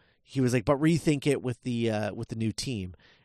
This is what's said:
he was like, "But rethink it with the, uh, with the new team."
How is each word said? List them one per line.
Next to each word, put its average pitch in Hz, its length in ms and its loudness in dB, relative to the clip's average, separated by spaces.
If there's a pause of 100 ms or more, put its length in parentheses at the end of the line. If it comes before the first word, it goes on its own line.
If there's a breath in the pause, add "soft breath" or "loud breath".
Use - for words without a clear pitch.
(220)
he - 180 -6
was 123 120 2
like, 120 120 2
"But 139 160 2
rethink 156 460 2
it 123 160 2
with 123 200 -6
the, 117 280 0
uh, 107 240 -2
with 113 140 -8
the 117 80 -6
new 113 160 0
team." 95 420 -6 (300 soft breath)